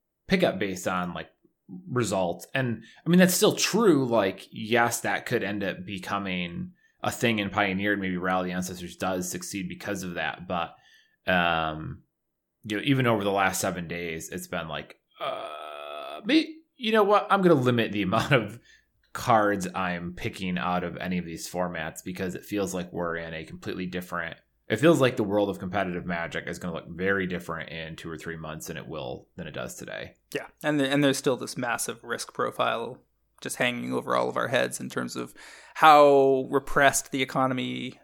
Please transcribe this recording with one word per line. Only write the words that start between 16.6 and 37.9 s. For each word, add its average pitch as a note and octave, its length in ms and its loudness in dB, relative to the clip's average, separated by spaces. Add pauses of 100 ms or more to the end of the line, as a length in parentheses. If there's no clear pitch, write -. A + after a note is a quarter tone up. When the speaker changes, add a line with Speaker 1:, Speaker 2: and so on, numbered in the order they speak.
Speaker 1:
you A3 160 -4
know A3 120 6
what? G3+ 260 4
I'm G3 120 4
gonna F3 120 8
limit A#2+ 380 4
the G#2 100 0
<laughs> F2+ 80 0
amount A2+ 220 2
of A2 280 2 (520)
cards G#2 640 4
I'm F2 400 -4
picking F#2 440 -4
out F2 260 -2
of E2 140 -6
any F2+ 200 -4
of - 60 -4
these E2 260 -10
formats, F2 540 -6
because F#2 300 -6
it - 100 -12
feels G2 280 -2
like F2+ 200 -6
we're E2+ 240 -4
in E2 180 -10
a D#2+ 100 -10
completely F2+ 420 -8
different, F2 500 -8 (320)
it A2 80 0
feels D3 240 6
like B2 160 2
the A2+ 80 0
world G2+ 260 2
of F2+ 80 -6
competitive F2+ 480 -4
Magic E2+ 400 -6
is F2 120 -8
gonna F2 140 -8
look - 160 -10
very F#2 380 -2
different E2+ 440 -6
in D#2+ 260 -10
two - 120 -12
or D#2+ 80 -8
three E2 200 -10
months D#2+ 320 -10
than E2 80 -10
it - 100 -12
will, C#2+ 400 -8 (100)
than - 100 -12
it D2 80 -12
does B1+ 200 -8
today. G1+ 400 -12 (180)
Speaker 2:
Yeah, C3+ 140 -6 (160)
and D3+ 160 0
there, C3+ 120 0
and C#3+ 120 2
there's C3+ 160 4
still C3 180 0
this - 220 -8
massive A#2 460 -4
risk A#2 280 -8
profile A#2 680 -2 (440)
just - 140 -8
hanging B2 360 -2
over B2 240 -2
all B2 120 0
of A#2+ 80 -4
our A#2+ 120 0
heads B2 320 0
in B2+ 80 -8
terms B2+ 280 -6
of B2 180 -8 (400)
how C#3 760 8
repressed C3+ 600 2
the C3+ 120 -2
economy B2+ 800 -2